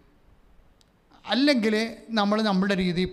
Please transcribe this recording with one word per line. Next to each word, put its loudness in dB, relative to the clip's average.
അല്ലെങ്കിൽ 2
നമ്മൾ 0
നമ്മുടെ 2
രീതിയിൽ -2